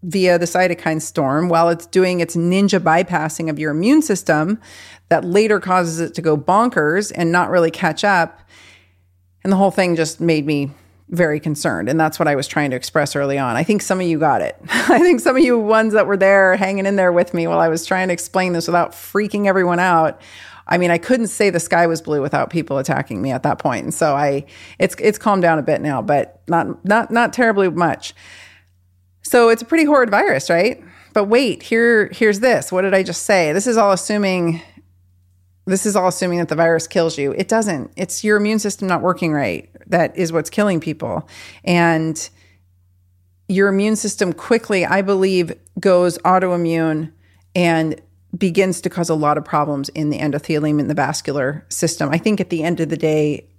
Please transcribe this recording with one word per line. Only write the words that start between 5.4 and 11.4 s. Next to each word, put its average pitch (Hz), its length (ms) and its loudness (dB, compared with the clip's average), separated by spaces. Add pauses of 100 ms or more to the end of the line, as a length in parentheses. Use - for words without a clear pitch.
causes 175 400 -2
it 165 140 -6
to - 80 -8
go 156 160 2
bonkers 190 800 0
and 170 160 -2
not 175 180 2
really 170 220 2
catch 165 320 -4
up. 180 380 0 (1000)
And 190 80 0
the 190 60 2
whole 190 140 4
thing 180 240 0
just 160 260 -4
made 156 240 2
me 143 260 -2 (380)
very 165 300 0